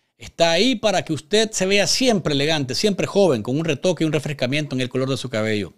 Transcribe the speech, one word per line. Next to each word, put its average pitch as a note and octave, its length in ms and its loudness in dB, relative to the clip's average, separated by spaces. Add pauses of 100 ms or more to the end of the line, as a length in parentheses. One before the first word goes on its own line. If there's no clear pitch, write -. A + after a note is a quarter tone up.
(180)
está - 340 0
ahí A3+ 240 2
para G3 280 0
que - 80 -6
usted G#3+ 400 0
se - 140 -2
vea G3 220 2
siempre G#3+ 460 2
elegante, C#3 400 0
siempre G3 320 0
joven, D3+ 380 2
con B2 140 -2
un E3 80 -2
retoque E3 380 0
y D#3+ 40 2
un D3+ 60 -2
refrescamiento C#3+ 600 -2
en C3 80 -2
el B2+ 80 -4
color C3 200 -2
de C3+ 80 -2
su C3 120 -8
cabello. G#2+ 480 -2